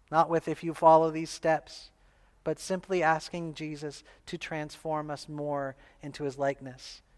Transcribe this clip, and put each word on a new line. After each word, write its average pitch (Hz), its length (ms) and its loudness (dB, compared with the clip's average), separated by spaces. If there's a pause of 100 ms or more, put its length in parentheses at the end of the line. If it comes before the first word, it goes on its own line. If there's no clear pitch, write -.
(120)
not 156 180 4
with 165 180 0
"if 160 160 -4
you 165 100 -4
follow 160 360 8
these 160 200 -4
steps," - 600 -2 (540)
but 156 160 -2
simply 185 420 -2
asking 160 540 0
Jesus 151 480 -10 (240)
to 175 100 -8
transform 151 720 -6
us 143 180 -8
more 143 480 -4 (280)
into 147 220 -8
his 135 120 -4
likeness, 135 640 -4 (160)